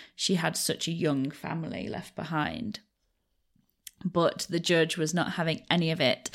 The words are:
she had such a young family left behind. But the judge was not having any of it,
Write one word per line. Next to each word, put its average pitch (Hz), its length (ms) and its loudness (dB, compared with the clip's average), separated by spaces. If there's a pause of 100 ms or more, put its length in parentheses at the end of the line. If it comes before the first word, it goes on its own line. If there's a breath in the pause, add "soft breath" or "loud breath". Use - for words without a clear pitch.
(140 loud breath)
she - 220 0
had 165 200 0
such - 300 -2
a 170 60 -4
young 151 400 0
family - 560 -8
left - 260 -10
behind. 151 640 -4 (1300)
But 170 440 2
the 170 120 0
judge 165 360 4
was 156 160 0
not 180 200 0
having 165 360 -2
any 165 220 4
of 160 100 0
it, - 340 2